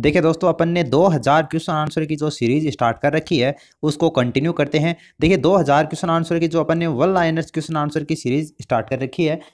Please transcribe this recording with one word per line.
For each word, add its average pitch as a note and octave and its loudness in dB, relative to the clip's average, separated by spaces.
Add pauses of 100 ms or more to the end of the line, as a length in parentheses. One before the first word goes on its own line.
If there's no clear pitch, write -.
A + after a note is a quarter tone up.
देखिए D3+ 4
दोस्तों, D#3+ 2
अपन E3 0
ने E3+ 0
दो C#3+ 2
हज़ार D3+ 2
क्वेश्चन D#3+ -6
आंसर D3+ -2
की D3+ -4
जो D3 -4
सीरीज C#3+ 0
स्टार्ट A#2 0
कर C#3+ 0
रखी D#3 -2
है, C3 0 (260)
उसको D3+ 0
कंटिन्यू B2+ 0
करते D3 -2
हैं। E3 0 (240)
देखिए, F3 4
दो E3 2
हज़ार D3 2
क्वेश्चन D#3+ -6
आंसर E3 0
की E3 0
जो D#3+ 0
अपन D#3+ 0
ने E3+ -2
वन E3 0
लाइनर्स D#3+ 0
क्वेश्चन D#3+ -6
आंसर D3 -2
की D#3 -2
सीरीज D3+ -4
स्टार्ट A2+ -2
कर C3 -4
रखी C3+ -4
है, D#3 -2 (140)